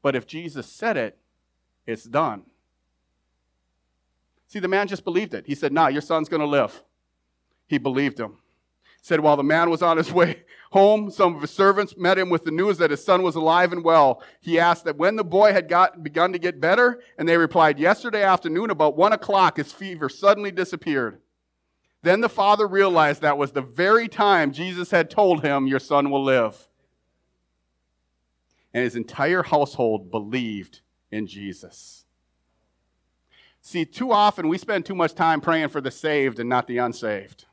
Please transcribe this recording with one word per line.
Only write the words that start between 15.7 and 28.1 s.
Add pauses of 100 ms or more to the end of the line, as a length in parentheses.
begun
to
get
better, (160)
and
they
replied,
"Yesterday
afternoon
about
one
o'clock,
his
fever
suddenly
disappeared." (840)
Then
the
father
realized
that
was
the
very
time
Jesus
had
told
him,
"Your
son
will
live." (2000)